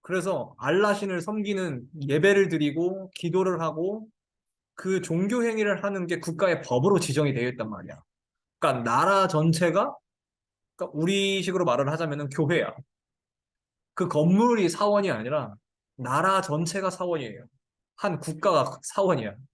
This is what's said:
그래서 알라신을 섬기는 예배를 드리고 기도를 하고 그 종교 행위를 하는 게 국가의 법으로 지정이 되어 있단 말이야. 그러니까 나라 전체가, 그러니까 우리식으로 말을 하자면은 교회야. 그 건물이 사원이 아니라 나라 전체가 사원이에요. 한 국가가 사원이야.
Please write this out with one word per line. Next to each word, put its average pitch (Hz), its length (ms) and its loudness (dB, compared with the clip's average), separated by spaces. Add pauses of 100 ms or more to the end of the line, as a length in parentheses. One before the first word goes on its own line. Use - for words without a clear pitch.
그래서 175 580 -4
알라신을 196 600 2
섬기는 190 600 -4 (260)
예배를 185 400 6
드리고 165 680 -2
기도를 180 440 -2
하고 180 480 -4 (680)
그 185 260 -2
종교 202 420 0
행위를 208 400 0
하는 196 220 -4
게 170 140 -4
국가의 170 420 0
법으로 160 380 2
지정이 143 340 0
되어 123 160 -2
있단 113 200 -6
말이야. 90 300 -14 (600)
그러니까 127 240 0
나라 175 440 4
전체가, 165 680 2 (800)
그러니까 147 220 -8
우리식으로 190 680 0
말을 135 240 2
하자면은 147 400 -4
교회야. 151 420 0 (1200)
그 175 120 -2
건물이 185 640 4
사원이 202 400 2
아니라 117 460 -4 (400)
나라 160 460 0
전체가 180 500 -2
사원이에요. 160 540 -6 (500)
한 180 240 -4
국가가 160 640 0
사원이야. 131 520 -2 (180)